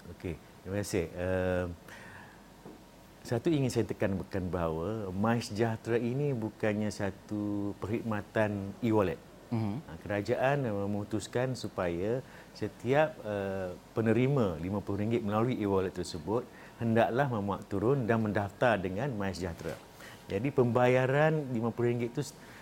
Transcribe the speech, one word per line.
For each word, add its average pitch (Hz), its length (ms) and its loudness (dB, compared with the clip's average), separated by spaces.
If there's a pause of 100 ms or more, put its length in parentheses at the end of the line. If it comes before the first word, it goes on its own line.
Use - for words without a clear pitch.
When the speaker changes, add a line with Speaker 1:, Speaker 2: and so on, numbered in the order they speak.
(160)
Speaker 1:
Okey, 85 240 -8 (240)
terima 98 160 -4
kasih. 98 320 0
Uh... 90 540 0 (1600)
Satu 123 240 2
ingin 139 160 4
saya 113 160 2
tekankan 98 640 -2
bahawa 87 640 -2
MySejahtera 113 880 0
ini 131 320 0
bukannya 107 560 0
satu 101 960 -4
perkhidmatan 104 960 -2
e-wallet. 107 400 2 (320)
Speaker 2:
Mhm. 113 320 -2
Speaker 1:
Ha, - 80 -16 (160)
kerajaan 117 560 0
memutuskan 104 960 -2
supaya 98 640 -2 (320)
setiap, 135 720 0
uh, 98 480 -4 (160)
penerima 117 720 4
lima 98 160 -2
puluh 101 240 -2
ringgit 113 240 2
melalui 110 320 2
e-wallet 95 320 2
tersebut 92 560 -4 (320)
hendaklah 113 480 4
memuat 101 400 -2
turun 113 400 2
dan 113 160 4
mendaftar 104 560 2
dengan 95 320 -4
MySejahtera. 90 640 -4 (560)
Jadi 117 240 -2
pembayaran 127 960 4
lima 117 160 0
puluh 117 240 2
ringgit 120 240 -2
itu 147 80 -2
s-, - 120 -10 (260)